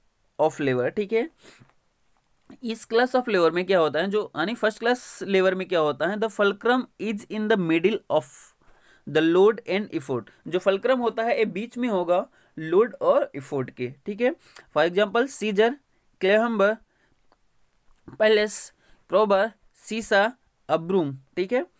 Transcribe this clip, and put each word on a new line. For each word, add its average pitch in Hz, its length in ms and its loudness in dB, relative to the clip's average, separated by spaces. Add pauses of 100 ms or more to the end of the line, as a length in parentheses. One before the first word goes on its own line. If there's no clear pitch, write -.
(400)
of 156 220 0
lever, 127 340 0
ठीक 208 180 -4
है, 233 160 0 (1300)
इस 226 240 -8
class 247 280 2
of 247 200 0
lever 165 180 4
में 180 120 -2
क्या 185 140 4
होता 151 200 2
है, 196 100 -2
जो 208 280 -2
यानी 190 180 -2
फर्स्ट 214 240 -2
क्लास 247 440 -2
लेवर 190 320 2
में 185 120 -8
क्या 175 120 0
होता 147 280 0
है, 208 100 -4
the 214 140 -2
fulcrum 220 540 0 (160)
is 208 300 -6
in 214 200 -4
the 220 120 2
middle 165 340 2 (200)
of - 140 -6 (760)
the 151 180 2
load 190 340 4 (160)
and 196 240 -4
effort। 123 300 -6 (180)
जो 170 120 -2
फलक्रम 202 400 0
होता 226 240 -2
है 226 160 0
ये 220 60 2 (120)
बीच 233 200 -10
में 240 120 -2
होगा 175 360 0 (320)
लोड 180 440 0
और 240 340 2
इफोर्ट 135 360 -6
के, 123 180 -8 (160)
ठीक 208 160 -8
है। 247 100 2 (440)
For 156 120 4
example, 208 400 0
सीजर, 220 480 0 (460)
क्लेहम्बर, 214 540 2 (1400)
पैलेस, 214 380 2 (520)
क्रोबर, 202 420 2 (320)
सीसा, 214 480 0 (380)
अब्रूम, 165 480 0 (180)
ठीक 185 180 -4
है। 294 120 0 (140)